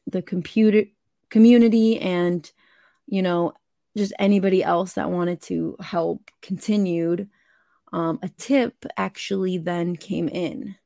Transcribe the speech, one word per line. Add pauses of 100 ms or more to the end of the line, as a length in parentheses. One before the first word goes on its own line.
the
computer, (440)
community,
and, (560)
you
know, (420)
just
anybody
else
that
wanted
to
help (100)
continued, (640)
um,
a
tip (100)
actually
then
came
in.